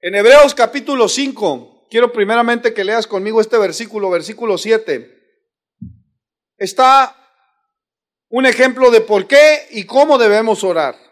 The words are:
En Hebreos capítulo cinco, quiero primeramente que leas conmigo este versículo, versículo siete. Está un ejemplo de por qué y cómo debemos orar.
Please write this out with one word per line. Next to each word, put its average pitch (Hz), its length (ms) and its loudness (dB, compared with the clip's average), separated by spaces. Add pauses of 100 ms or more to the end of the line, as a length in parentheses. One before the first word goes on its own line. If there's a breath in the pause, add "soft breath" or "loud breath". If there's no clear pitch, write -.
En 180 140 -8
Hebreos 269 400 6
capítulo 247 540 -2
cinco, 208 800 -8
quiero 233 220 0
primeramente 233 640 -2
que 202 100 -6
leas 220 220 -4
conmigo 214 340 -4
este 220 160 -2
versículo, 202 540 -4
versículo 196 480 -6
siete. 214 600 -6 (1400)
Está 262 580 0 (1120)
un 254 160 -2
ejemplo 254 460 2
de 226 100 4
por 214 260 -2
qué 294 440 4
y 202 160 -14
cómo 285 320 2
debemos 220 460 0
orar. 165 320 -2 (160)